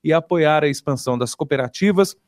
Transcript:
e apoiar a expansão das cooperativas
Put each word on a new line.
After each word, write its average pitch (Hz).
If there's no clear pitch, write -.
e 156
apoiar 156
a 151
expansão 131
das 123
cooperativas 175